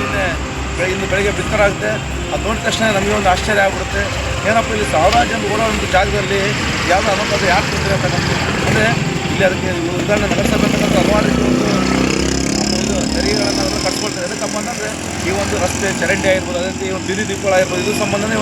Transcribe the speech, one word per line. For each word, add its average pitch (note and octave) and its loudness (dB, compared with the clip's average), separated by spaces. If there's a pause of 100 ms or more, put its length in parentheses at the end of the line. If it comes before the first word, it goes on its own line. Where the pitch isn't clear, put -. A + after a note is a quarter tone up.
ನಿನ್ನೆ G3 -2 (520)
ಬೆಳ-, F#3 0
ಇಂದು G3 -2
ಬೆಳಗ್ಗೆ G3+ 2
ಬಿತ್ತರಾಗುತ್ತೆ. G3+ 0 (420)
ಅದು - -2
ನೋಡಿದ A3 -2
ತಕ್ಷಣ A3 0 (120)
ನಮಗೆ G3 0
ಒಂದು G3 2
ಆಶ್ಚರ್ಯ G3 2
ಆಗ್ಬಿಡುತ್ತೆ. F#3+ -2 (460)
ಏನಪ್ಪ A3 2
ಇಲ್ಲಿ G#3 0
ಸಾವಿರಾರು G3+ 4
ಜನ A3 -2 (100)
ಓಡಾಡುವಂಥ G#3+ 0 (100)
ಜಾಗದಲ್ಲಿ G3 2 (500)
ಯಾವುದೋ G#3 4
ಅನುಕೂಲ G3+ 0 (120)
ಯಾಕೆ G#3 2
ತೊಂದರೆ G3 0
ಅಂತಕ್ಕಂಥದ್ದು. F3+ 0 (340)
ಅಂದರೆ G#3+ 4 (460)
ಇಲ್ಲಿ F#3+ 2
ಅದಕ್ಕೆ F#3 0 (300)
ಉದಾಹರಣೆ G#3 0
ನಗರಸಭೆ G#3 2
ಅಂತಕ್ಕಂಥ G#3 2
ಹಲವಾರು G#3 4
ರೀತಿಯ - 2
ಒಂದು, - 2 (1080)
ಒಂದು - -2 (200)
ತೆರಿಗೆಗಳನ್ನು - 0
ಅವರು - -2
ಕಟ್ಕೊಳ್ತಾರೆ. F#3 -4
ಎದಕ್ಕಪ್ಪ G#3+ -6
ಅಂತಂದರೆ G#3+ -6 (380)
ಈ - 0 (120)
ಒಂದು G3 -2 (100)
ರಸ್ತೆ G#3 -2 (140)
ಚರಂಡಿ F#3+ 0
ಆಗಿರ್ಬೋದು, F3+ 0
ಅದೇ F#3 -2
ರೀತಿ F#3+ -6
ಈ - -4
ಒಂದು E3+ -6
ಬೀದಿ G3 -2
ದೀಪಗಳಾಗಿರ್ಬೋದು, F#3+ 2
ಇದು G#3 0
ಸಂಬಂಧನೇ G#3 0